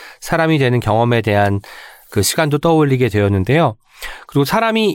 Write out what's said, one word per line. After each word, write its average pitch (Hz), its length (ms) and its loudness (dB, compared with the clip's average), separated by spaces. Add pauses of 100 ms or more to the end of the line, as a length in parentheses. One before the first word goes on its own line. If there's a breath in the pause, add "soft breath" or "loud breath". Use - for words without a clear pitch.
(200 loud breath)
사람이 160 380 0
되는 123 220 2
경험에 117 420 0
대한 101 380 0 (500 loud breath)
그 104 120 -2
시간도 147 360 -2
떠올리게 143 500 2
되었는데요. 104 680 0 (500 loud breath)
그리고 143 180 0
사람이 220 500 0